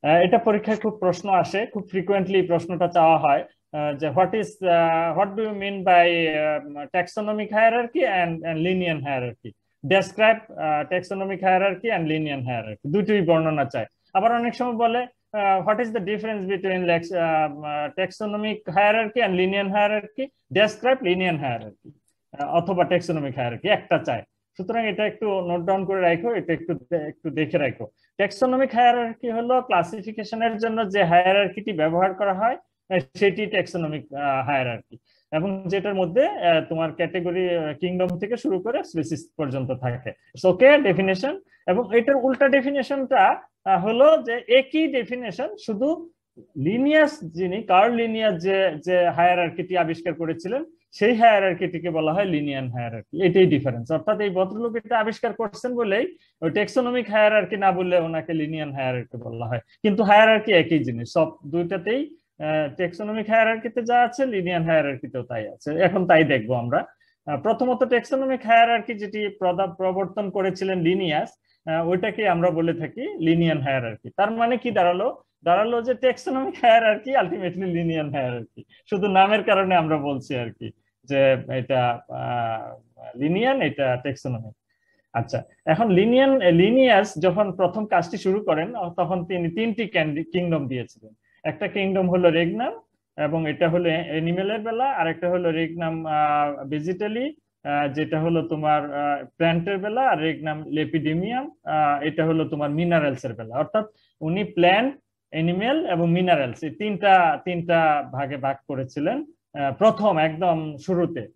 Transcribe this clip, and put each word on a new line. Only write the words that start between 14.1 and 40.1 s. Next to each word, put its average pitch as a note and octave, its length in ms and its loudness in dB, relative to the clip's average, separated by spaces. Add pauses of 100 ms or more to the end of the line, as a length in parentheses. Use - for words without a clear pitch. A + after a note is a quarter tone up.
আবার G3+ 180 4
অনেক A#3 240 -2
সময় B3 180 -2
বলে, A#3 340 0 (300)
আহ, F#3+ 320 0
what G#3+ 100 2
is A#3+ 100 -2
the G#3+ 160 -4
difference G#3 440 -6
between F#3 360 -2
lex-, E3+ 320 0
আহ, D3+ 720 -2 (100)
taxonomic G#3 560 -4 (160)
hierarchy G#3+ 560 2
and F#3+ 100 0
linear F#3+ 300 0
hierarchy? G#3 600 -2 (260)
Describe G#3+ 480 2
linear F3+ 340 0
hierarchy, A#2 560 -8 (480)
আহ, D3 160 -2
অথবা F3 280 2
taxonomic E3 480 -2
hierarchy, A#2+ 380 -4
একটা F#3 280 0
চায়। C3 260 -4 (340)
সুতরাং A3 300 -4
এটা G#3 180 -2
একটু G#3 360 -4
note F3 200 -2
down F#3+ 240 0
করে F#3+ 160 -2
রাখো, F3 320 2
এটা E3+ 200 -2
একটু E3+ 200 -6
দে-, D#3 220 -8
একটু D#3 340 -8
দেখে D3 280 -2
রাখো। B2+ 280 -4 (300)
Taxonomic B3+ 600 0
hierarchy A#3+ 540 2
হলো A#3+ 320 0
ক্লাসিফিকেশনের A3 960 -2
জন্য A3 320 -2
যে G3 140 2
হায়ারার্কিটি F#3 680 2
ব্যবহার E3 400 2
করা G3 200 -2
হয়, A3+ 240 0 (320)
আহ, F#3 100 0 (180)
সেটি G3+ 280 0
taxonomic, E3 680 -6
আহ, C3+ 320 -2
hierarchy। B2 520 -4 (340)
এবং F#3+ 360 -4
যেটার G3 280 -2
মধ্যে, F#3+ 320 2
আহ, F3 420 2
তোমার D#3+ 240 -2
category, F3 640 -2
আহ, D#3 160 -4
kingdom F3+ 460 -2
থেকে G#3 180 -4
শুরু C4+ 220 -2
করে A#3 240 -4
species D#3 540 -6
পর্যন্ত C3+ 340 -4
থাকে। B2 380 -6